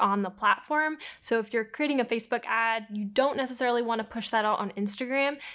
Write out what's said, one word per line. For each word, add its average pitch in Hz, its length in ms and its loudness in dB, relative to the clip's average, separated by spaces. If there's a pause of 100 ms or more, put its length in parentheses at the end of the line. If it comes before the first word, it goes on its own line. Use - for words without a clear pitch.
on 202 220 4
the 185 60 -2
platform. 302 680 2 (240)
So 233 180 0
if 214 140 -6
you're 226 120 0
creating 294 360 0
a 226 40 0
Facebook 233 400 -2
ad, 226 460 0
you 208 140 -4
don't 262 320 2
necessarily 247 440 0
wanna 226 220 0
push 220 280 -6
that 220 140 2
out 214 140 2
on 202 120 -4
Instagram. 262 680 0 (180)